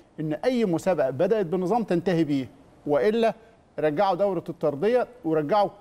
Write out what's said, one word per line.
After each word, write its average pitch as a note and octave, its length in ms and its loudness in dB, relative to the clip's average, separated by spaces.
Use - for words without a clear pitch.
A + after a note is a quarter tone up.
ان D#3 120 -4
اي A#3+ 320 0
مسابقه D#3 460 0
بدات F#3+ 360 0
بنظام F#3 380 -2
تنتهي F3 400 0
بيه، C3+ 240 -2
والا G#3 480 2
رجعوا D#3 360 0
دوره F#3 340 -2
الترضيه E3+ 580 0
ورجعوا D#3+ 460 0